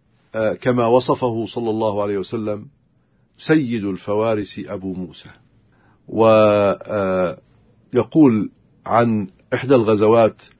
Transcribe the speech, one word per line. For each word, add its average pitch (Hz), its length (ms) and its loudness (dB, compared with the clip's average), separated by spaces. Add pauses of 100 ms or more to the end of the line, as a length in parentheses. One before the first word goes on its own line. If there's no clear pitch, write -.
(360)
آه، 110 180 -2
كما 123 340 0
وصفه 120 580 0
صلى 117 240 -6
الله 107 340 -2
عليه 101 140 -4
وسلم 104 480 -8 (720)
سيد 120 460 -2
الفوارس 104 840 -4
أبو 92 260 -10
موسى. 87 360 -12 (2750)
ويقول 120 560 2 (360)
عن 107 420 0 (260)
إحدى 131 220 2
الغزوات: 110 680 2 (180)